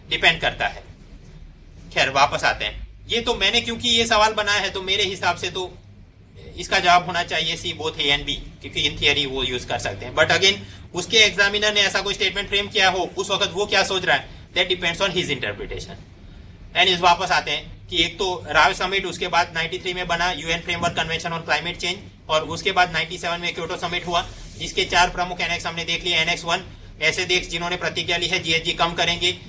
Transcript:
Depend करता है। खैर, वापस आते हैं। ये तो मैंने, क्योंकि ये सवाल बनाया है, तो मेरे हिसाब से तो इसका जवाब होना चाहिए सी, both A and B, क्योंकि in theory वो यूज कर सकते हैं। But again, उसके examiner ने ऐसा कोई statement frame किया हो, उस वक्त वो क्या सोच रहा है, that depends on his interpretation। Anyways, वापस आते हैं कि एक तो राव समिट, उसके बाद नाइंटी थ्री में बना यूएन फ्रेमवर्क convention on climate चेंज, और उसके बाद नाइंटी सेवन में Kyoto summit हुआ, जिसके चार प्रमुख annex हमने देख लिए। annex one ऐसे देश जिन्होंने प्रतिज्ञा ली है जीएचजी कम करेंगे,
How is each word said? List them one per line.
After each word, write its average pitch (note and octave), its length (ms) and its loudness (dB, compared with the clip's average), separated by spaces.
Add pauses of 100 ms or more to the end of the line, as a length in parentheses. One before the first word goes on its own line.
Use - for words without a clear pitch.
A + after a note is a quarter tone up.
(100)
Depend D#3+ 300 2
करता B2 260 0
है। - 160 -6 (1120)
खैर, C#3 160 4
वापस C#3 340 4
आते A2 200 2
हैं। - 240 -6 (200)
ये G#3+ 120 0
तो A#3 140 0
मैंने, G#3+ 260 2
क्योंकि A#3 280 -4
ये A#3 180 4
सवाल A3 260 6
बनाया G#3 280 0
है, F#3+ 100 -2
तो F#3+ 120 -6
मेरे F#3+ 200 0
हिसाब F#3 340 0
से F#3 140 -4
तो F3+ 280 -8 (800)
इसका F#3+ 220 0
जवाब F3 280 6
होना E3+ 160 -2
चाहिए E3 340 -2
सी, E3+ 160 -6
both D#3 220 -4
A - 0 -
and - 60 -6
B, C#3+ 300 2 (320)
क्योंकि D3 280 -2
in D3+ 120 -8
theory C#3+ 240 4
वो C3 180 -2
यूज B2 200 -4
कर B2 140 -2
सकते G#2 280 -6
हैं। B2 80 -10
But D#3 140 6
again, F#3 260 4 (400)
उसके F3+ 220 0
examiner G#3 580 4
ने G#3 60 4
ऐसा G3 200 2
कोई G3 140 -2
statement F#3+ 340 -2
frame G3+ 200 0
किया F#3+ 220 4
हो, F3+ 280 0
उस G3 120 -2
वक्त G3 220 0
वो G3+ 140 -2
क्या G3 160 4
सोच F#3+ 220 0
रहा D#3 120 4
है, - 360 -8
that F3+ 160 2
depends F3 320 -2
on F#3+ 160 0
his C#3+ 140 0
interpretation। G2+ 640 -6 (760)
Anyways, F3 300 2
वापस F3 300 4
आते D#3+ 200 0
हैं - 380 -8
कि E3+ 160 2
एक E3+ 140 -6
तो F3+ 300 -2
राव D#3 260 6
समिट, F#3+ 320 -2
उसके F3+ 220 -4
बाद E3+ 260 2
नाइंटी E3 240 -2
थ्री F3+ 160 -4
में F3+ 140 -4
बना F3 240 2
यूएन E3 280 -2
फ्रेमवर्क E3+ 360 -2
convention E3 340 -2
on E3 140 -6
climate E3 320 -2
चेंज, F3+ 220 -4 (300)
और D#3 180 2
उसके E3 260 -2
बाद F3+ 200 4
नाइंटी E3 260 -4
सेवन E3+ 220 -4
में E3+ 140 -4
Kyoto E3+ 240 -6
summit E3+ 280 -4
हुआ, F3 200 0 (320)
जिसके E3+ 280 -2
चार F#3+ 240 4
प्रमुख F3+ 300 -4
annex E3+ 260 -4
हमने E3+ 180 -6
देख E3 200 -4
लिए। F3 120 0
annex E3 280 0
one E3+ 200 -2 (380)
ऐसे D#3+ 220 2
देश F3 240 0
जिन्होंने E3+ 280 -4
प्रतिज्ञा E3+ 400 -2
ली E3+ 100 -2
है F3+ 120 0
जीएचजी E3 360 -2
कम E3+ 200 0
करेंगे, E3+ 340 0 (200)